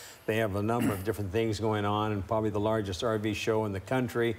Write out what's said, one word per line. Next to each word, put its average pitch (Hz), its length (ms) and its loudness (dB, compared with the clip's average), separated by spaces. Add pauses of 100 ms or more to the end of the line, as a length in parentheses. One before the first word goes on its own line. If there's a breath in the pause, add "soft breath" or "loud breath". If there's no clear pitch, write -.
(240 loud breath)
they 110 140 0
have 107 180 0
a 104 60 0
number 113 320 2
of 92 100 -6
different 104 260 -2
things 110 300 0
going 107 240 0
on, 104 280 2
and 98 140 -2
probably 110 220 0
the 104 100 -2
largest 104 460 0
R 110 140 2
V 107 160 0
show 110 320 2
in 101 80 -2
the 95 60 -4
country. 120 580 0